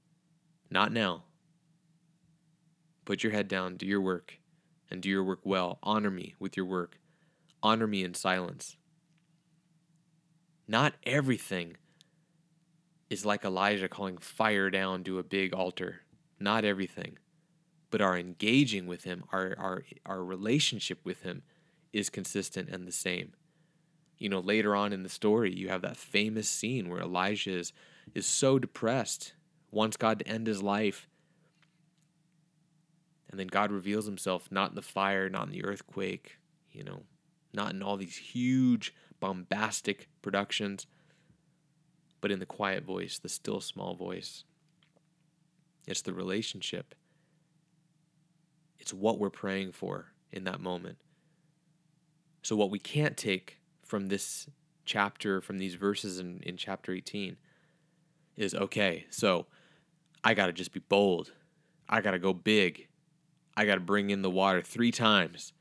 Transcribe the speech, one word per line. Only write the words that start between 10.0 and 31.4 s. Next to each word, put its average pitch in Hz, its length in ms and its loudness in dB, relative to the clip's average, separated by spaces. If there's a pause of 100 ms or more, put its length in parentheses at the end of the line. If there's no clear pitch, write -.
Not 127 360 4
everything 110 720 0 (1300)
is 104 160 -6
like 104 180 2
Elijah 98 440 2
calling 95 300 -6
fire 104 520 2
down 95 320 0
to 92 160 -4
a 90 60 -4
big 95 280 0
altar. 92 500 -4 (360)
Not 104 260 2
everything. 95 540 -2 (720)
But 107 100 2
our 95 160 4
engaging 104 720 2
with 87 160 -8
him, 90 300 -8
our, 95 260 -2
our, 95 260 -6 (220)
our 95 180 -6
relationship 104 800 0
with 92 200 -8
him 92 200 -8 (500)
is 104 160 -2
consistent 98 600 -6
and 92 180 -10
the 90 60 -10
same. 90 400 -4 (840)
You 107 120 -6
know, 98 100 0
later 104 380 2
on 104 160 0
in 95 100 -6
the 92 60 -10
story, 107 440 2
you 92 180 -6
have 92 120 -2
that 95 140 -6
famous 107 520 0
scene 113 400 -2
where 87 120 -4
Elijah 92 500 -2
is, 90 220 -4 (420)
is 104 120 -2
so 135 340 4
depressed, - 720 -2 (400)
wants 107 240 2
God 110 240 2
to - 80 -8
end 113 180 -4
his 104 160 0
life. 101 460 0 (2250)